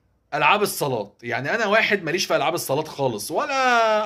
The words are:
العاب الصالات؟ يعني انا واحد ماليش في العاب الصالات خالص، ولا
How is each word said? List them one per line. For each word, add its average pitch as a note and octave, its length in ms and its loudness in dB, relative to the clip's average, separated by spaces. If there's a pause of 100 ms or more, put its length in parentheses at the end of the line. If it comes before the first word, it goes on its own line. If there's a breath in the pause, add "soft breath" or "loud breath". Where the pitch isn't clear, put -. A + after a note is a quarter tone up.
(340)
العاب D#3+ 280 4
الصالات؟ C3 600 -4
يعني B2 320 -4
انا A3+ 120 0
واحد G#3 360 2
ماليش E3 240 -2
في E3+ 100 0
العاب D3 180 0
الصالات D3+ 340 -2
خالص، B2 420 -4
ولا A#3+ 760 2